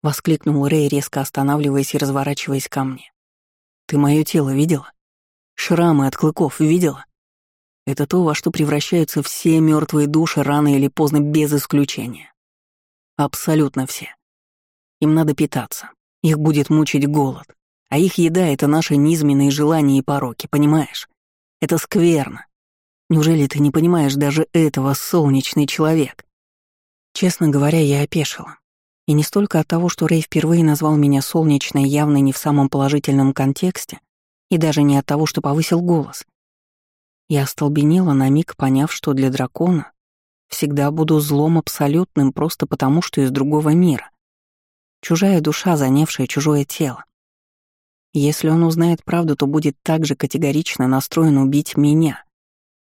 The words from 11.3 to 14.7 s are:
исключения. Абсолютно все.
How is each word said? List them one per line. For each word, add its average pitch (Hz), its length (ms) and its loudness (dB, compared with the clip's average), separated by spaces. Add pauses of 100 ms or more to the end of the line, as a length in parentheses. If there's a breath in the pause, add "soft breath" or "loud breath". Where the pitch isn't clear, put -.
исключения. 139 800 -4 (840)
Абсолютно 143 680 -2
все. - 280 -14 (840)